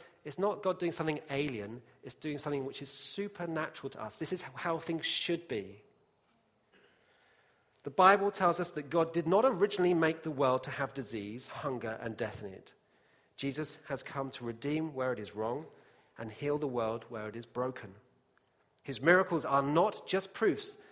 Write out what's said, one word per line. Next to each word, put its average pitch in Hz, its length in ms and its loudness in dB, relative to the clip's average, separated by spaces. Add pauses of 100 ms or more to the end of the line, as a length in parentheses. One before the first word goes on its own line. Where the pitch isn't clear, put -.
(240)
it's 151 140 -10
not 196 240 0
God 185 160 0
doing 170 140 0
something 156 280 -2 (100)
alien, 123 520 -4 (200)
it's - 120 -12
doing 147 240 -6
something 143 260 -2
which 139 160 -8
is 139 100 -10
supernatural 165 1000 -6
to - 120 -10
us. 107 160 -10
This 165 140 -4
is 117 80 -2 (140)
how 165 240 -2
things 160 260 -4
should - 440 -2
be. 98 340 -6 (2000)
The 143 80 -8
Bible 196 400 8
tells 175 280 2
us 175 120 -2
that 139 180 -6
God 165 240 2
did 170 160 0
not 196 160 6
originally 185 480 4
make 160 300 4
the 160 80 -4
world 131 340 2
to 139 60 -8
have 135 240 -4
disease, 113 540 -6
hunger, 120 520 -6
and 113 160 -6
death 107 260 -4
in 95 120 -10
it. - 180 -18 (640)
Jesus 139 400 -4 (120)
has 135 140 -4
come 135 280 -4
to 120 140 -10
redeem 143 500 -4
where 127 180 0
it 110 60 -4
is 95 160 -10
wrong 120 320 -4 (500)
and 113 160 -8
heal 147 240 -2
the 147 100 -2
world 117 440 -2
where 107 180 -8
it 107 80 -10
is 117 80 -10
broken. 123 500 -6 (880)
His 123 200 -8
miracles 175 420 6
are 139 180 4
not 156 440 2
just - 260 0
proofs - 460 0 (140)